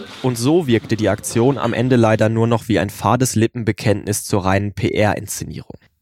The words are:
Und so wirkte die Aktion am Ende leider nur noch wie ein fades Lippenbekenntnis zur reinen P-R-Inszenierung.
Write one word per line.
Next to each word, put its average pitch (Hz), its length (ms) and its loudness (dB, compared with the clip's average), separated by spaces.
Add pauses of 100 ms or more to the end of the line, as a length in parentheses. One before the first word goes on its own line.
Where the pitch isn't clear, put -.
(240)
Und 123 160 -2
so 151 260 2
wirkte 113 300 0
die 101 140 0
Aktion 117 500 0
am 117 140 -2
Ende 127 220 2
leider 110 320 4
nur 113 200 2
noch 117 220 0
wie 95 100 2
ein 101 100 -2
fades 123 460 0
Lippenbekenntnis 107 880 0
zur 95 220 -2
reinen 98 280 0
P-R-Inszenierung. - 1040 -4 (240)